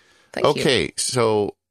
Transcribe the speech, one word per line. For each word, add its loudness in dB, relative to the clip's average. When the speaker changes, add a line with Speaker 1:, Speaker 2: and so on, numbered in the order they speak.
Speaker 1:
Thank -2
you. 2
Speaker 2:
Okay, 0
so -2